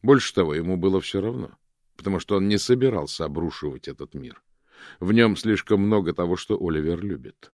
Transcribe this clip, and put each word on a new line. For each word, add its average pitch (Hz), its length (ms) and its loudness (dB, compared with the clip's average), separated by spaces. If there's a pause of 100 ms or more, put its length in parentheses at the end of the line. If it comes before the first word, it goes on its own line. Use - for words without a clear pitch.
Больше 127 320 4
того, 80 200 2
ему 85 220 -2
было 92 240 2
все 98 220 -4
равно, - 340 -8 (400)
потому 95 240 -4
что 101 160 -2
он 98 100 2
не 104 120 2
собирался 117 680 0
обрушивать 76 640 -6
этот 71 260 -14
мир. 65 280 -14 (580)
В 92 120 0
нем 113 240 6
слишком 107 440 0
много 101 320 2
того, 87 240 -2
что - 240 -4
Оливер 82 420 -2
любит. 82 540 -12